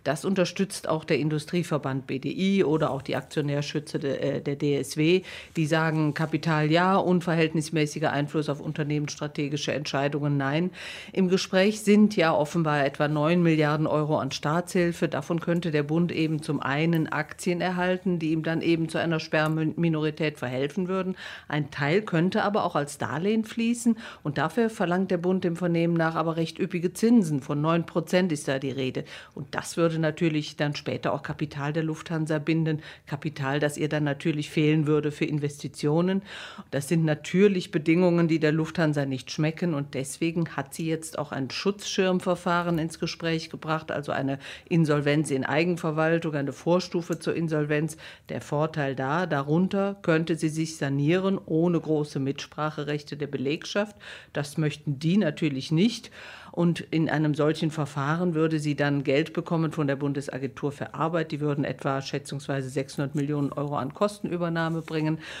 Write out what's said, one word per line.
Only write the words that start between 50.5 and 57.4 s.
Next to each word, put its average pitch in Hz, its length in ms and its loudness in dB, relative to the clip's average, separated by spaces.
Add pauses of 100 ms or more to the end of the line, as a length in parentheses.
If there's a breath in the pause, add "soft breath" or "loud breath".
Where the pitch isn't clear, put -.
sanieren, 156 680 2
ohne 165 360 2
große 151 400 -2
Mitspracherechte 147 960 -4
der 143 100 -6
Belegschaft. 147 720 -4 (360 loud breath)
Das 143 260 -4
möchten 151 420 -2
die 165 160 2
natürlich 151 560 0
nicht. 202 400 2 (400 loud breath)
Und 170 300 2 (100)
in 160 180 2
einem 151 240 2
solchen 151 380 2